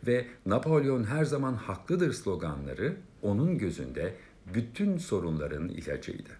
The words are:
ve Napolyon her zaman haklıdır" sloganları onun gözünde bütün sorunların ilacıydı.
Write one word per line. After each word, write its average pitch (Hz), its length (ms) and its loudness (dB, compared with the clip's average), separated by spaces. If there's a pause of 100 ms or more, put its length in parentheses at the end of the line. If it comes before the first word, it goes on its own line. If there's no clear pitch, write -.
ve 123 180 4 (200)
Napolyon 135 580 4
her 147 220 2
zaman 135 280 0
haklıdır" 92 600 0
sloganları 85 840 -2 (240)
onun 123 360 4
gözünde 71 580 -2 (380)
bütün 175 440 0
sorunların 80 720 -2
ilacıydı. - 600 -8 (100)